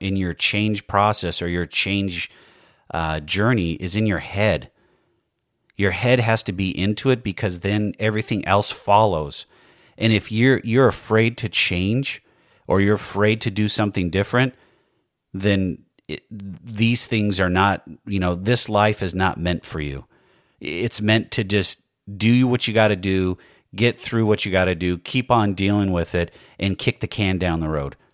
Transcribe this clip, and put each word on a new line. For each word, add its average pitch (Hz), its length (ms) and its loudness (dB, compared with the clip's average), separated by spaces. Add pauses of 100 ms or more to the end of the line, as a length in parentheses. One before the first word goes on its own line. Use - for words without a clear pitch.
in 98 160 -2
your 92 160 -2
change 104 560 -2
process 101 520 0
or 87 60 -4
your 87 200 -2
change, 95 680 -4 (600)
uh, 80 280 -2
journey 90 540 0
is 90 200 -6
in 107 140 0
your 92 100 0
head. 95 540 -2 (1040)
Your 98 160 2
head 120 260 2
has 113 260 2
to - 80 -6
be 92 240 -2
into 104 340 0
it, 120 120 0
because 92 380 -4
then 104 400 -2
everything 107 440 -2
else 98 280 0
follows. 98 760 2 (500)
And 113 160 2
if 104 200 0
you're, 120 320 4
you're 120 240 4
afraid 113 500 2
to 110 100 -4
change 98 760 -2 (420)
or 95 140 2
you're 101 160 4
afraid 104 460 0
to 98 100 -4
do 104 160 0
something 101 420 -2
different, 123 440 0 (800)
then 95 520 0 (240)
it, - 200 -12
these 107 760 -2
things 104 320 0
are 92 100 2
not, 95 360 2 (200)
you 98 140 -4
know, 90 160 0
this 98 340 0
life 107 320 2
is 90 140 -4
not 92 240 0
meant 87 260 -2
for - 140 -10
you. 69 280 -8 (540)
It's 90 400 -4
meant 107 320 2
to 110 120 -2
just 98 380 -2 (360)
do 120 280 4
what 123 220 0
you 110 60 -2
gotta 107 220 4
do, 92 420 0 (360)
get 110 240 0
through 113 280 0
what 104 180 2
you 98 80 -6
gotta 92 220 2
do, 90 240 -2
keep - 320 -4
on 107 240 2
dealing 98 360 0
with 87 240 -2
it, 85 200 -2 (240)
and 98 180 -2
kick - 240 -2
the 107 60 -6
can 95 320 -2
down 82 220 -2
the 80 80 -2
road. 73 280 -6 (180)